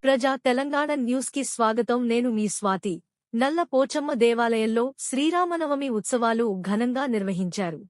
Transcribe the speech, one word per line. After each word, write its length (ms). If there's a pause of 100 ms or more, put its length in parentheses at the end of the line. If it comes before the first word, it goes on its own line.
(100)
ప్రజా 260
తెలంగాణ 580
న్యూస్కి 500
స్వాగతం. 640
నేను 220
మీ 180
స్వాతి. 540 (320)
నల్ల 280
పోచమ్మ 500
దేవాలయంలో 880
శ్రీరామనవమి 880
ఉత్సవాలు 800
ఘనంగా 380
నిర్వహించారు. 840